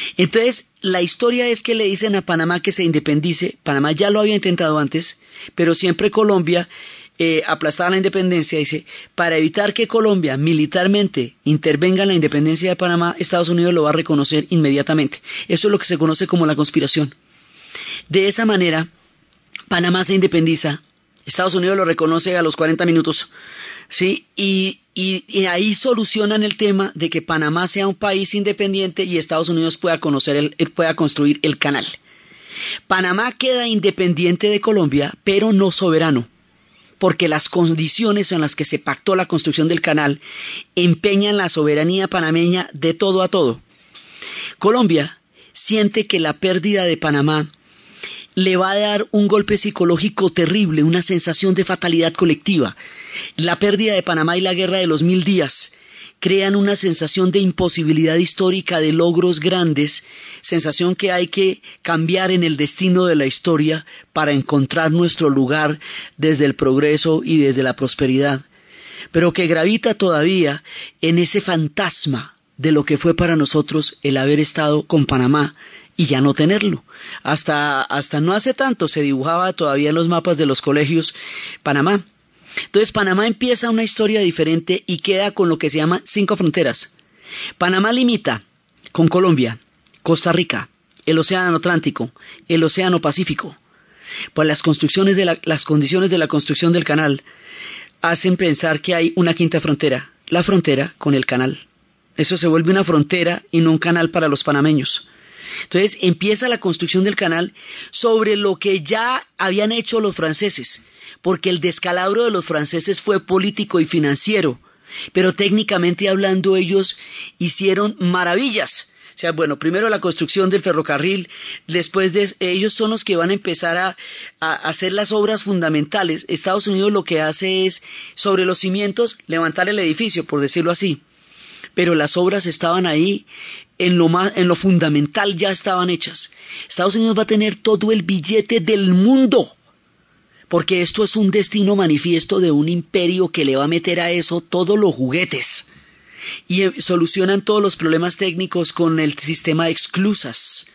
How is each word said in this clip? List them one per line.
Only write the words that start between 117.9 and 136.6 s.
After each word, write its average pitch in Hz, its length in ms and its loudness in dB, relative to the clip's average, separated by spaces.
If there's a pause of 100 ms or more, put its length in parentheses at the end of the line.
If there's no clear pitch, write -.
maravillas. 180 960 -2 (220)
O - 40 -20
sea, 170 120 -4
bueno, 151 280 -2
primero 190 300 -2
la 202 120 -2
construcción 185 480 -2
del 170 120 0
ferrocarril, 165 680 -2 (380)
después 180 460 -2
de, 202 260 0
ellos 190 340 -2
son 220 160 -2
los 220 140 -4
que 190 120 -2
van 170 140 0
a 202 40 2
empezar 175 440 -4
a, 185 180 -4 (440)
a 160 140 -2
hacer 180 380 -4
las 202 200 -2
obras 214 320 0
fundamentales. 165 840 -2
Estados 196 380 -2
Unidos 202 240 0
lo 196 120 0
que 156 180 -2
hace 190 460 -2
es, - 160 -4 (320)
sobre 190 300 0
los 185 120 -2
cimientos, 202 600 -2 (100)
levantar 165 420 -2
el 208 100 -2
edificio, 170 440 -2
por 147 180 -2
decirlo 139 300 0
así. 175 300 -2 (720)
Pero 170 220 2
las 147 220 0
obras 185 280 0
estaban 175 400 0
ahí, 175 400 0 (520)
en 180 200 2
lo 165 120 4
más, 185 260 0
en 180 120 2
lo 175 80 2
fundamental 170 840 2
ya 190 140 0
estaban 185 380 -2
hechas. - 420 -4 (360)